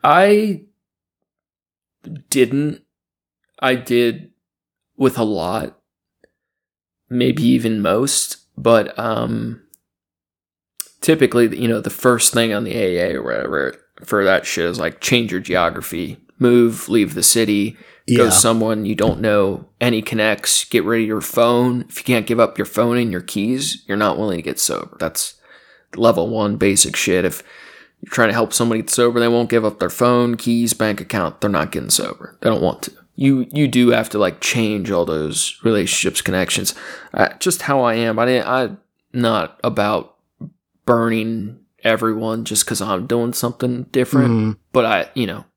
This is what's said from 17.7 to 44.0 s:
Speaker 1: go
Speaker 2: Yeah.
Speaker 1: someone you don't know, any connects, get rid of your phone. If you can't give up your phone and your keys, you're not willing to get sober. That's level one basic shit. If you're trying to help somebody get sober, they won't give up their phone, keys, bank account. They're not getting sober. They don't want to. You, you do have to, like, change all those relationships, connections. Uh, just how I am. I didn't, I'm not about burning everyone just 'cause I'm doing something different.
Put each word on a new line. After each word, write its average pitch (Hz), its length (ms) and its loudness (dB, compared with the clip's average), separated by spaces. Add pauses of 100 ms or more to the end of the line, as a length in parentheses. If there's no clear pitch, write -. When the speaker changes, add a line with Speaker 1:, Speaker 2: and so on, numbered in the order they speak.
Speaker 1:
go 123 100 6
Speaker 2:
Yeah. 107 40 2
Speaker 1:
someone 110 560 2
you 107 100 -2
don't 107 240 0
know, 104 460 0 (160)
any 117 200 0
connects, 107 640 0
get - 180 2
rid 113 180 0
of 107 60 0
your 107 140 -4
phone. 120 680 2
If - 80 -14
you - 60 -12
can't 117 240 0
give 117 120 0
up - 180 2
your 104 80 -2
phone 117 320 0
and 117 140 0
your 90 100 -4
keys, 110 680 -4
you're 101 100 -4
not 101 200 0
willing 95 200 -2
to 80 60 -8
get - 160 -6
sober. - 400 -6
That's - 360 -6 (600)
level 95 340 2
one 107 280 -2
basic 98 380 0
shit. 92 300 0
If - 180 -4 (580)
you're - 100 -18
trying 113 180 2
to 101 40 -2
help 113 200 0
somebody 113 280 0
get - 100 -8
sober, 120 280 2
they 117 80 2
won't 117 220 2
give 113 160 2
up 101 140 -2
their 90 100 -2
phone, 120 480 2
keys, 117 360 0
bank 107 280 -2
account. - 400 -4
They're 101 80 0
not 80 220 -2
getting 60 180 -6
sober. - 520 -4
They - 80 2
don't - 120 2
want - 220 -2
to. - 80 -12 (240)
You, 135 360 2
you 147 160 2
do 123 220 4
have 113 220 2
to, 104 80 -2
like, 95 220 0
change 104 500 -2
all 87 140 2
those 78 580 -4
relationships, 104 580 0
connections. 95 540 -2 (400)
Uh, - 140 2 (100)
just - 240 -2
how 139 180 0
I 117 140 2
am. 113 240 0
I 117 80 2
didn't, 127 200 0
I'm 120 300 -2 (340)
not 107 520 -2
about 104 500 -2 (720)
burning 113 760 0 (240)
everyone 113 640 0
just - 200 -2
'cause 107 160 -4
I'm 101 260 -4
doing 120 260 0
something 123 580 -4
different. 127 380 2